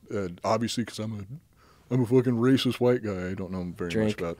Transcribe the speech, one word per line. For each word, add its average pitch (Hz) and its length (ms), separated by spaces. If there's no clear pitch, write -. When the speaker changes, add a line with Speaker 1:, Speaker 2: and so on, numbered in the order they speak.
Speaker 1:
uh, 98 140
obviously 110 400
'cause - 140
I'm 107 280
a, 123 40
I'm 131 80
a 113 40
fucking 123 300
racist 123 420
white 123 240
guy. 92 280
I 95 40
don't 92 160
know 90 260
very 87 140
Speaker 2:
Drink. 107 200
Speaker 1:
much 104 100
about, 85 200